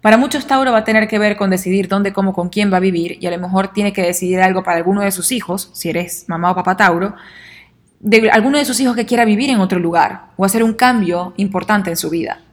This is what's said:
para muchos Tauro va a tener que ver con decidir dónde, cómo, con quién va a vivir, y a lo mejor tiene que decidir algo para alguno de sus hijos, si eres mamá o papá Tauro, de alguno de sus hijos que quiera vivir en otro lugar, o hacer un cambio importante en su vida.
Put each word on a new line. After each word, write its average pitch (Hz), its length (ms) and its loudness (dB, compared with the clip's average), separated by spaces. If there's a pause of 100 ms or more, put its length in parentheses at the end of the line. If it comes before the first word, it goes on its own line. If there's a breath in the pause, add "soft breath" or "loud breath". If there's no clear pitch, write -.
para 220 160 4
muchos 269 300 0
Tauro 262 240 2
va 226 80 4
a 220 60 0
tener 220 240 2
que 220 100 -2
ver 208 180 0
con 196 140 0
decidir 185 380 0
dónde, 196 240 0
cómo, 196 200 0
con 180 180 -4
quién 208 220 0
va 185 40 2
a 185 40 4
vivir, 175 400 -2
y 185 60 -6
a 175 60 -2
lo 170 60 -6
mejor 190 340 -2
tiene 202 200 -2
que 196 100 -4
decidir 180 380 0
algo 185 220 2
para 175 140 -2
alguno 185 240 0
de 202 100 0
sus 185 220 -4
hijos, 196 420 -6
si - 160 -6
eres 170 380 -6
mamá 170 240 -2
o - 20 0
papá 180 220 -2
Tauro, 190 400 2 (840 loud breath)
de 220 320 2
alguno 262 280 2
de 285 60 0
sus 240 140 -4
hijos 254 160 0
que 226 120 -2
quiera 233 180 2
vivir 220 260 2
en 240 80 2
otro 185 220 0
lugar, 170 460 0 (100)
o 190 80 0
hacer 214 180 2
un 226 120 2
cambio 185 640 0
importante 196 540 -2
en 165 60 -4
su 165 140 -4
vida. 160 320 -6 (100)